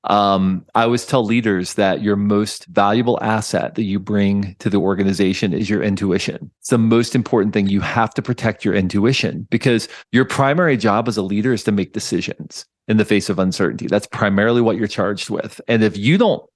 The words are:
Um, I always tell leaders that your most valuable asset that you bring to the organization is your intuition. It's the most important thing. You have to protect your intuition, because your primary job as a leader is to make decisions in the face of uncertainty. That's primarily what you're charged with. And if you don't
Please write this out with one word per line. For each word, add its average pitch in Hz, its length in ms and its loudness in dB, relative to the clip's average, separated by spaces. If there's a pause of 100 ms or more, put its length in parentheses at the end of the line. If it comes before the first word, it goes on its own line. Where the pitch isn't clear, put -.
Um, 95 600 2 (100)
I 113 80 4
always 120 220 0
tell 127 200 2
leaders 104 480 0
that 95 280 0
your 104 140 2
most 104 520 0
valuable 107 540 2
asset - 540 -2
that 117 80 -2
you 98 160 -2
bring 98 600 0
to 107 100 -2
the 98 100 2
organization 95 720 0
is 98 180 -2
your 101 140 0
intuition. 98 680 -2 (120)
It's - 80 -12
the 123 80 4
most 113 380 2
important 107 380 0
thing. 101 140 2
You 98 140 2
have 110 320 -2
to - 80 -4
protect 117 420 -4
your 98 100 0
intuition, 98 760 0
because 117 400 0 (240)
your 123 100 4
primary 143 540 2
job 110 320 2
as 104 80 -4
a 104 40 -2
leader 104 300 0
is 110 140 -2
to 107 80 2
make 98 180 -2
decisions - 720 -6 (220)
in 110 80 2
the 107 80 4
face 101 260 2
of 92 100 -2
uncertainty. 92 480 -2
That's 104 200 0
primarily 107 540 0
what 110 160 2
you're 110 100 -4
charged 101 420 -4
with. - 380 -8
And 113 160 2
if 104 140 0
you 110 200 2
don't 202 260 -2 (120)